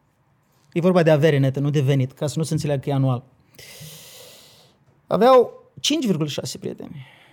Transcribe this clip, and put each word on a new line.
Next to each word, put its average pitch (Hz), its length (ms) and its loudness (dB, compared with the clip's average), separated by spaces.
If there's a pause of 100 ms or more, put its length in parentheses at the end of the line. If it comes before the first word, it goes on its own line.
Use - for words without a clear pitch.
(720)
e 175 60 -4
vorba 175 240 2
de 156 80 4
avere 151 260 4
nete, 135 220 0
nu 143 100 -2
de 147 120 0
venit, 131 300 0
ca - 160 -8
să 135 100 -8
nu 160 60 -4
se 156 100 -6
înțeleagă 147 280 -4
că - 80 -8
e 143 40 -2
anual, 135 300 0 (1800)
aveau 240 560 4 (160)
cinci 294 260 -2
virgulă 160 240 -2
șase - 280 -8
prieteni. - 480 -14 (280)